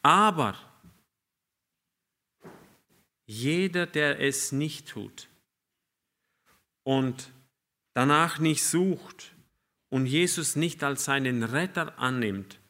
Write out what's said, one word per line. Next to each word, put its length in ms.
Aber 540
jeder, 600
der 340
es 320
nicht 360
tut 400
und 480
danach 440
nicht 260
sucht 680
und 180
Jesus 500
nicht 260
als 220
seinen 380
Retter 560
annimmt 600